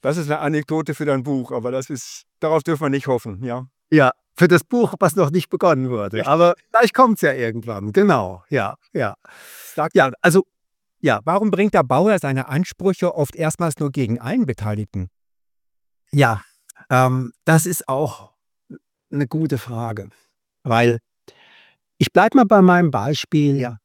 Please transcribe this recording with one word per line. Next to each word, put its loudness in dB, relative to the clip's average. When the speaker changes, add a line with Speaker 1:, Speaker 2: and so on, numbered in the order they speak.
Speaker 1:
Das -2
ist -6
eine -4
Anekdote -4
für -6
dein -2
Buch, -6
aber -6
das -8
ist, -14
darauf 0
dürfen -4
wir -2
nicht -4
hoffen, -4
ja. -10
Speaker 2:
Ja, 4
für 4
das 4
Buch, -2
was 0
noch 2
nicht -2
begonnen 0
wurde. -6
Speaker 1:
Richtig. -4
Speaker 2:
Aber 4
vielleicht 2
kommt's 2
ja 2
irgendwann, -6
genau, 0
ja, -4
ja. -4
Speaker 1:
Sag -4
Speaker 2:
Ja, 6
Speaker 1:
mal, -2
Speaker 2:
also, 4
ja. 2
Speaker 1:
warum 0
bringt 0
der 4
Bauherr 2
seine -4
Ansprüche -2
oft -4
erstmals -4
nur -2
gegen -2
einen -2
Beteiligten? -6
Speaker 2:
Ja, 2
ähm, 0
das 4
ist -8
auch -6
eine -4
gute -4
Frage, -10
weil 2
ich -2
bleib 4
mal 6
bei 6
meinem 6
Beispiel -2
Speaker 1:
Ja. -6